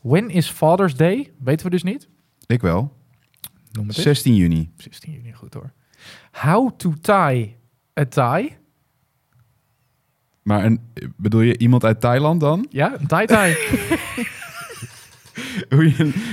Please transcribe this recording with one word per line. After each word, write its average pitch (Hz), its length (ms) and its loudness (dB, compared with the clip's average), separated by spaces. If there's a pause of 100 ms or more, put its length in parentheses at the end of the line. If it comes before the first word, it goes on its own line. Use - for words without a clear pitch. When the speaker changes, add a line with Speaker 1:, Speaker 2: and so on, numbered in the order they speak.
Speaker 1:
When 185 300 0
is 170 180 0
Father's 170 480 2
Day? 185 420 0
Weten 143 280 -2
we 180 60 -4
dus 175 100 0
niet. 196 260 -6 (380)
Speaker 2:
Ik 120 160 0
wel. 95 340 -2 (760)
Speaker 1:
Noem 107 140 -8
het 104 100 -8
eens. 151 100 0
Speaker 2:
Zestien 139 280 4
juni. 82 420 2
Speaker 1:
Zestien - 360 -20
juni, 120 200 -18
goed - 220 -20
hoor. - 180 -16 (600)
How 208 440 0
to 175 240 -4
tie 135 560 0 (440)
a - 80 2
tie? 147 480 -2 (1900)
Speaker 2:
Maar 101 220 0
een, 113 160 2 (360)
bedoel 107 240 0
je 117 180 2
iemand 120 260 4
uit 110 160 2
Thailand 143 400 2
dan? 160 300 0
Speaker 1:
Ja, 165 280 -2
een 151 80 -6
tie-tie. 190 500 2
Speaker 2:
<laughs> 151 80 -6 (2000)
Hoe 151 100 8 (120)
je, 156 160 0 (200)